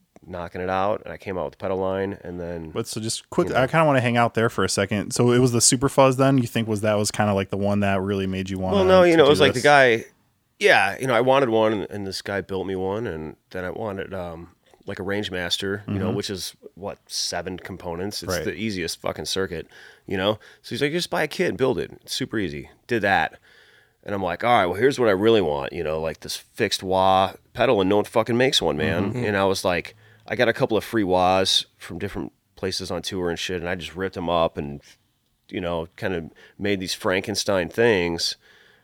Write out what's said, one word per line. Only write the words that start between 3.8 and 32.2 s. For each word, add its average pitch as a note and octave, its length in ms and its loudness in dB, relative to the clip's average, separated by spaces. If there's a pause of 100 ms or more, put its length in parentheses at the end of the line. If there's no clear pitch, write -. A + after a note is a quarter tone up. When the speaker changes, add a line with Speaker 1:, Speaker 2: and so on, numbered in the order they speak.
Speaker 2:
wanna C#3 160 4
hang A#2+ 160 2
out A#2 160 2
there A#2 160 2
for - 160 -2
a F#2 40 -2
second. G2+ 420 -2
So A#2+ 200 4
it A#2+ 80 6
was B2+ 140 4
the A2+ 80 2
Super C3+ 260 4
Fuzz C3+ 300 6
then, C3+ 200 4
you A#2 100 2
think A2+ 200 -2
was, G#2+ 140 -2
that G#2+ 140 2
was G#2 160 0
kinda, G#2 220 2
like, G2 160 0
the G2+ 80 -4
one G2+ 240 0
that G2 200 0
really G2 260 -2
made F#2+ 220 -4
you F#2+ 100 -4
wanna F#2 180 0
Speaker 1:
Well, F#3+ 80 4
no, F#3 180 8
you F3 80 6
Speaker 2:
to E3 60 6
Speaker 1:
know, D3+ 60 8
it C3+ 40 8
Speaker 2:
do - 20 8
Speaker 1:
was D3 100 4
like C#3 120 6
the A#2+ 40 -8
Speaker 2:
this? A#2+ 80 0
Speaker 1:
guy, C3 420 6 (540)
yeah, A2+ 400 4
you C3 80 -4
know, B2+ 60 2
I A2+ 80 4
wanted C3 280 4
one, A2 240 4
and, F#2+ 160 -4
and G2+ 180 -8
this F#2+ 140 -8
guy G2 200 -4
built F#2 260 -6
me F#2+ 80 -4
one, G2 320 -4
and D#2+ 280 -8 (160)
then F#2 140 -8
I F2+ 40 -6
wanted, G2 440 -8
um, F2 360 -10 (360)
like, G2 140 -10
a F#2+ 40 -8
Rangemaster, G2 840 -4
you G#2+ 120 -4
know, F#2 80 0
Speaker 2:
Mm-hmm. G2+ 100 -2
Speaker 1:
which G2+ 120 -6
is, F#2 260 -10 (200)
what, F2 320 -12
seven F2 500 -6
components? F2+ 640 -8
It's F2+ 140 -4
Speaker 2:
Right. D#2+ 100 -4
Speaker 1:
the F#2 80 -4
easiest F#2 480 -6
fucking - 240 -6
circuit, F2 420 -6 (380)
you F#2+ 120 -4
know? G2+ 220 0 (220)
So - 100 -20
he's A#2+ 100 -6
like, C#3+ 100 0
"Just F3 180 -4
buy E3+ 140 -2
a D3+ 40 -2
kit C3+ 220 -2
and F#2 80 -4
build A#2+ 220 2
it. B1+ 120 -6 (100)
It's - 120 -12
super - 240 -6
easy." D2 320 -6 (180)
Did A#2 160 0
that. F#2 320 2 (680)
And G2+ 100 -8
I'm G2 100 -4
like, F2 200 -4
"All A#2+ 100 2
right, G#2 120 6
well, F2 100 -2
here's B2+ 240 2
what A#2+ 80 4
I G2+ 60 6
really G#2+ 260 4
want," D2 320 0
you E2 140 -6
know, D#2 160 -2
like, D#2 180 -6
this - 160 -10
fixed - 480 -4
wah F#2+ 480 4 (220)
pedal, A#2+ 260 2
and F#2+ 100 2
no G#2 80 4
one G#2 80 2
fucking A#2 300 0
makes C3 260 2
one, D#2 140 0
man. E2 380 -2
Speaker 2:
Mm-hmm. B2 120 -6
Speaker 1:
And G2+ 120 -2
I G2 80 2
was F#2+ 180 0
like, F2 320 -2 (320)
I - 80 -6
got A#2 140 4
a A#2 40 2
couple A#2 220 -2
of F#2+ 80 0
free A2 220 0
wahs F#2 600 2 (120)
from F2 220 -14
different F#2+ 340 -8 (240)